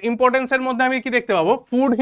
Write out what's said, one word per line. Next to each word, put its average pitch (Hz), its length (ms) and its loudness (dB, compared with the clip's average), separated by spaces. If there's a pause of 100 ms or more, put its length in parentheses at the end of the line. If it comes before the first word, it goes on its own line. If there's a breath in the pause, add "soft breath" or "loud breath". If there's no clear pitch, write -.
(100)
ইম্পর্টেন্সের 254 560 0
মধ্যে 254 220 -2
আমি 262 160 0
কি 254 120 -6
দেখতে 240 220 -2
পাবো? 208 140 2 (160)
ফুড 254 220 2 (120)